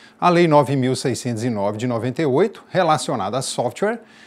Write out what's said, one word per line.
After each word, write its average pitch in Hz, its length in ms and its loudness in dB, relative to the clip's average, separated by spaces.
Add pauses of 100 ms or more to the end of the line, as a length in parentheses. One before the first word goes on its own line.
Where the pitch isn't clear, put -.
(180)
A 170 120 2
Lei 175 180 4
nove 143 300 4
mil 131 180 0
seiscentos 120 480 -4
e 127 60 0
nove 104 280 -2
de 110 80 -4
noventa 120 360 -2
e 160 40 0
oito, 156 440 0
relacionada 151 680 0
a - 20 -6
software, 208 580 -4 (280)